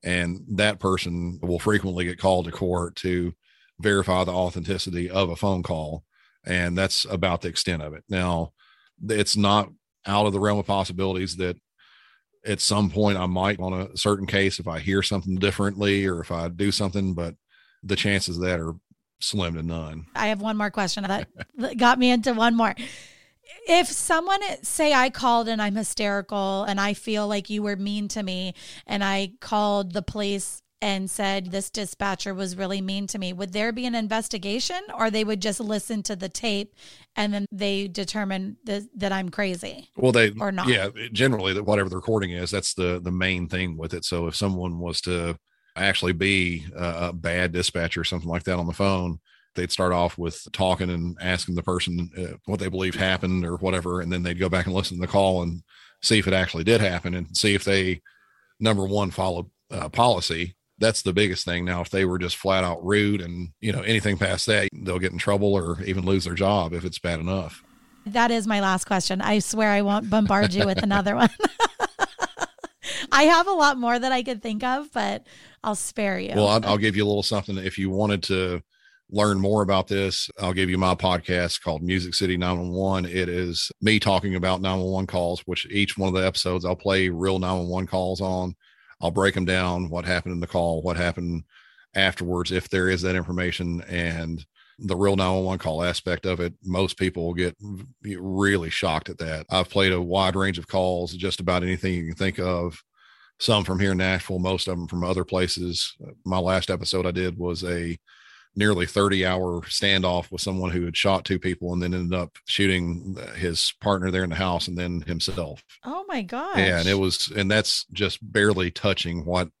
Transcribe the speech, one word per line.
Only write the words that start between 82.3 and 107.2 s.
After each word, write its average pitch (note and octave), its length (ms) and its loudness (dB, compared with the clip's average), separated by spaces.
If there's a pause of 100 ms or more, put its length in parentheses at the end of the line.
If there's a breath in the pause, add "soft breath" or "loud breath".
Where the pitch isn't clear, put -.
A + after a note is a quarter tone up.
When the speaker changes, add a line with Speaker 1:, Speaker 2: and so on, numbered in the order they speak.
Speaker 1:
nine F2+ 220 0
one F2 140 -4
one. F#2+ 320 0
It F2 240 -2
is F2 420 -2 (100)
me G#2+ 200 4
talking F#2+ 340 2
about F#2 260 2
nine F#2+ 200 0
one F#2 100 0
one F#2+ 160 0
calls, F2+ 340 0
which - 300 -6
each G2+ 260 0
one F#2+ 120 0
of F#2 60 0
the F#2 120 2
episodes F#2 380 0
I'll F2+ 100 0
play F#2+ 340 2
real F#2 300 0
nine F#2 200 0
one F2 100 -2
one F2+ 180 -2
calls F#2 340 0
on. F#2 360 -2 (440 soft breath)
I'll E2+ 100 2
break F#2+ 260 4
'em F#2 80 0
down, F2+ 460 0
what E2+ 140 -4
happened F2+ 300 -2
in F2 60 -4
the F2 60 -6
call, E2+ 360 0
what E2+ 140 -2
happened E2+ 480 -2 (500 soft breath)
afterwards, F2+ 560 2
if F2+ 180 -2
there F#2 200 4
is F#2 140 2
that F#2 140 2
information, F2 640 -2
and E2 640 -4 (340 soft breath)
the G2 180 -2
real G2 200 4
nine F#2 180 2
one F#2+ 100 2
one F#2 140 -2
call E2 260 -2
aspect F2 420 -2
of F2+ 140 -2
it. F2 140 -4 (100)
Most F#2 340 -2
people F2+ 280 0
will F2 80 -2
get F2 220 -2 (460)
really F#2+ 680 0
shocked D#2 400 -2
at E2+ 80 -12
that. D#2 320 -6
I've F#2 200 0
played F#2+ 220 4
a F2+ 100 2
wide F#2 320 2
range F#2+ 240 0
of E2 80 -12
calls, F2+ 460 0
just F2+ 260 -4
about F2+ 240 2
anything F2+ 320 0
you E2+ 120 -4
can E2+ 100 -8
think F#2+ 240 -2
of. F2 420 -2 (580 soft breath)
Some G#2 240 4
from F#2 160 0
here G2 120 4
in F2+ 60 2
Nashville, F#2 400 0
most F#2 300 0
of F2+ 100 -2
'em F2 80 -6
from F2 160 -4
other F2+ 220 0
places. F2+ 720 -2 (280)
My F#2 140 0
last F#2 320 2
episode F2+ 360 -2
I F2+ 40 0
did F2+ 280 -2